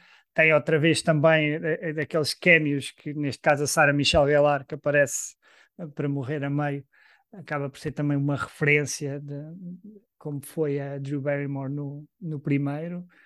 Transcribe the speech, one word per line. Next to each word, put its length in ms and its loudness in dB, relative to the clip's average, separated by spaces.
Tem 200 6
outra 240 2
vez 240 2
também, 540 4
é, 340 -4
é 40 -4
daqueles 400 -2
cameos 580 4
que, 220 -12
neste 280 -6
caso, 220 2
a 40 0
Sarah 260 4
Michelle 360 4
Gellar, 360 2
que 100 -10
aparece, 600 0
eh, 80 -10
para 200 -6
morrer 360 -4
a 60 -4
meio, 360 -4
acaba 360 -6
por 100 -18
ser 120 -8
também 260 0
uma 180 0
referência 840 -2
de, 140 -12
como 280 -10
foi 340 -2
a 180 -8
Drew 240 -6
Barrymore 500 -4
no, 340 -10
no 180 -8
primeiro. 680 -2